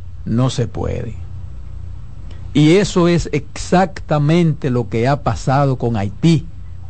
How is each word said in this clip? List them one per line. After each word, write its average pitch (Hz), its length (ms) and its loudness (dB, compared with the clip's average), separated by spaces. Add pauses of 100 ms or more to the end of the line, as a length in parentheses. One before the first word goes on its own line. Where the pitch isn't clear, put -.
(260)
no 120 260 2
se 117 160 -2
puede. - 480 -4 (1400)
Y 151 220 6
eso 185 320 4
es 170 260 2
exactamente 160 1400 0
lo 120 200 0
que 117 180 0
ha 143 160 2
pasado 135 560 2
con 117 180 0
Haití 110 480 2 (440)